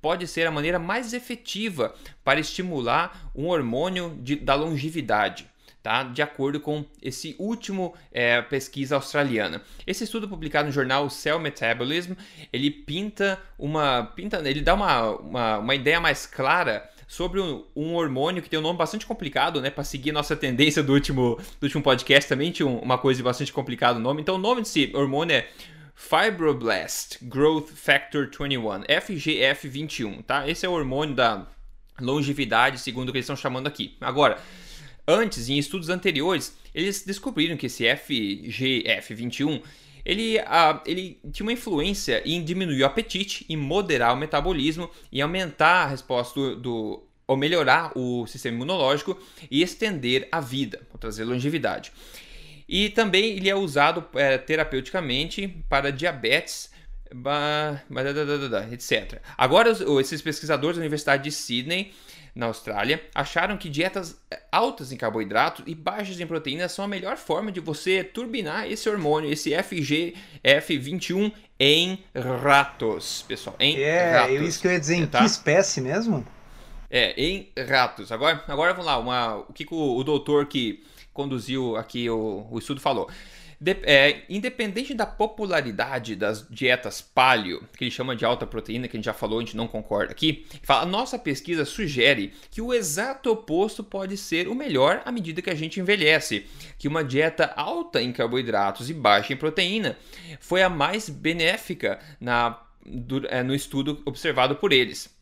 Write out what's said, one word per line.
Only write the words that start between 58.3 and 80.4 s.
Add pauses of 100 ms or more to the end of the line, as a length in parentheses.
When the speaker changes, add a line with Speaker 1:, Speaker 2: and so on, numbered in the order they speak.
Speaker 1:
da,
da,
et
cetera. (120)
Agora,
os,
o,
esses
pesquisadores
da
Universidade
de
Sydney, (440)
na
Austrália, (120)
acharam
que
dietas,
é, (120)
altas
em
carboidratos
e
baixas
em
proteínas
são
a
melhor
forma
de
você
turbinar
esse
hormônio,
esse
F
G (300)
F
vinte
e
um (280)
em (120)
ratos,
pessoal,
em
Speaker 2:
É,
Speaker 1:
ratos.
Speaker 2:
eu,
isso
que
eu
ia
dizer,
em
Speaker 1:
Tá?
Speaker 2:
que
espécie
mesmo? (640)
Speaker 1:
É,
em (180)
ratos.
Agora,
agora
vamos
lá,
uma,
o
que
que
o,
o
doutor